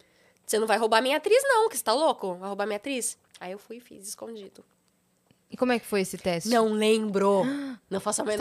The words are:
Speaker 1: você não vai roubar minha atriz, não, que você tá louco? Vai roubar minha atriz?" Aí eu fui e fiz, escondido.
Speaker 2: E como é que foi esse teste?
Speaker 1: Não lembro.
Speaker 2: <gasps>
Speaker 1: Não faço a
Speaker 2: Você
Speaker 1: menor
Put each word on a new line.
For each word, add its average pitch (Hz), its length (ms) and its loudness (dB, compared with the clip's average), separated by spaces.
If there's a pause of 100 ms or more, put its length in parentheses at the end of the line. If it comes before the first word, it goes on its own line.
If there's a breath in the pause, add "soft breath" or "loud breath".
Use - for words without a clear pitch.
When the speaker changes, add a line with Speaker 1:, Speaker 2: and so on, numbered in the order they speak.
(440)
Speaker 1:
você - 140 -2
não 220 80 0
vai 220 100 4
roubar 226 240 4
minha 262 160 0
atriz, 415 280 4
não, 453 240 4
que 440 100 -6
você - 60 -8
tá 220 100 2
louco? 240 400 0
Vai 185 140 -12
roubar 202 180 -4
minha 208 100 -4
atriz?" 247 400 -6 (240)
Aí 180 120 -12
eu 202 60 -12
fui 226 180 -18
e 247 40 -18
fiz, 202 280 -20
escondido. 214 560 -16 (840)
Speaker 2:
E - 80 -16
como 247 160 0
é 233 60 0
que - 80 -10
foi 202 140 0
esse 185 180 -6
teste? 175 320 -2
Speaker 1:
Não 226 220 4
lembro. 214 720 2
Speaker 2:
<gasps> 269 440 -6
Speaker 1:
Não 190 120 -4
faço 208 200 -4
a 214 40 -2
Speaker 2:
Você 214 80 -2
Speaker 1:
menor 208 80 -2